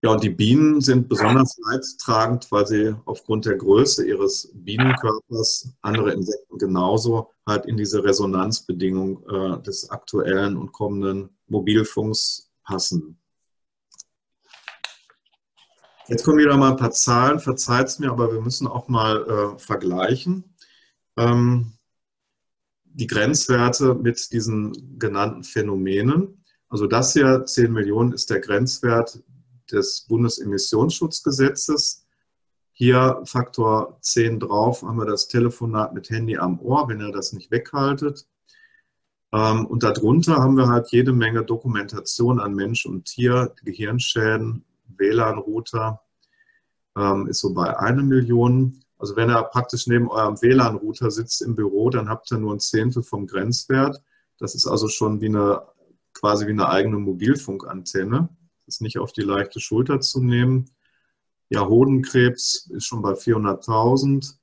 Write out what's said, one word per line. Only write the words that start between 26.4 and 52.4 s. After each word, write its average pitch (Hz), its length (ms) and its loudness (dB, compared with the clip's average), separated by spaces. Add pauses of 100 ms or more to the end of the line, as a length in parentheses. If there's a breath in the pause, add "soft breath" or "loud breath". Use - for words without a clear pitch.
Also 104 200 -2
das 120 260 2
hier, 131 320 4
zehn 117 260 2
Millionen, 110 400 0
ist - 180 -6
der 101 120 0
Grenzwert 117 840 0 (480)
des 101 360 -2
Bundesemissionsschutzgesetzes. 131 2000 -2 (680)
Hier 127 500 4
Faktor 110 800 -2
zehn 117 380 0
drauf, 107 440 0
haben 113 140 -4
wir 110 80 -2
das 107 240 -4
Telefonat 117 640 -2
mit 101 160 -14
Handy 113 280 -4
am 87 220 -2
Ohr, 123 300 0
wenn 107 100 -6
ihr 104 140 -8
das 98 200 -6
nicht 98 160 -16
weghaltet. 139 800 -2 (1040 soft breath)
Ähm, 110 340 2
und 117 160 -4
darunter 127 540 4
haben 135 220 6
wir 127 100 6
halt 120 220 2
jede 127 240 4
Menge 113 320 2
Dokumentation 113 960 -2
an 101 140 -4
Mensch 101 320 -4
und 92 200 -10
Tier, 123 580 0
Gehirnschäden, 110 1040 -2 (320)
W 98 120 2
lan-Router, 110 920 -2 (960)
ähm, 98 300 0
ist - 120 -6
so 95 140 -2
bei 92 260 -2
einer 120 240 2
Million. 123 800 2 (160)
Also 101 160 -8
wenn 113 140 2
er 117 140 4
praktisch 120 440 -4
neben 120 220 2
eurem 107 320 -2
W 120 100 6
lan-Router 117 580 2
sitzt 110 320 -6
im 117 140 -4
Büro, 104 340 0
dann 113 200 -2
habt 110 220 -8
ihr 117 60 -2
nur 107 160 -4